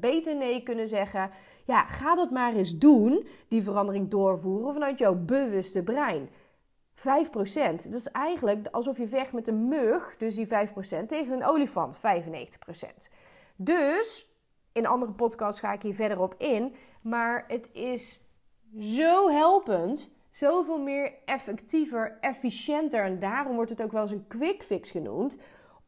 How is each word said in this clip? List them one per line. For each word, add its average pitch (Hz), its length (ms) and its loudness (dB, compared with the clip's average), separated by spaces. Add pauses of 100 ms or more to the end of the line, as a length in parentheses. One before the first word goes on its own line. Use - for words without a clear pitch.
beter 311 360 0
nee 254 260 -2
kunnen 226 260 -4
zeggen." 196 420 -2 (340)
Ja, 240 220 4
ga 302 280 -2
dat 349 160 2
maar 247 220 0
eens 185 260 0
doen, 269 480 8 (220)
die 226 140 2
verandering 202 480 -2
doorvoeren 196 640 2
vanuit 277 260 -2
jouw 196 160 6
bewuste 196 680 0
brein. 196 480 -2 (640)
Vijf 285 360 2
procent, 196 540 -2
dat 202 100 -8
is 240 160 -6
eigenlijk 247 600 0
alsof 240 260 -2
je 233 120 -4
vecht 262 240 -2
met 233 160 -4
een 220 200 0
mug, 262 480 0
dus 226 180 -4
die 220 120 -4
vijf 208 260 0
procent, 196 360 -6
tegen 294 240 -4
een 254 120 -2
olifant, 285 540 2
vijfennegentig 165 600 -2
procent. - 520 -16 (460)
Dus, 330 680 0 (460)
in 226 140 0
andere 247 260 0
podcasts 220 480 -2
ga 202 120 -2
ik 208 100 -8
hier 202 120 -4
verder 208 260 -2
op 185 180 0
in, 254 360 0 (280)
maar 233 460 -2
het 226 240 -6
is 240 500 -8 (560)
zo 311 520 4
helpend, 294 840 4 (180)
zoveel 320 480 0
meer 277 340 -4 (120)
effectiever, 240 960 -2
efficiënter. 262 840 -2
En 185 140 -2
daarom 240 360 -2
wordt 226 160 -2
het 226 120 -6
ook 214 100 -4
wel 214 100 0
eens 208 80 -4
een 202 160 -8
quick 320 360 -4
fix - 280 -6
genoemd, 156 480 -4 (500)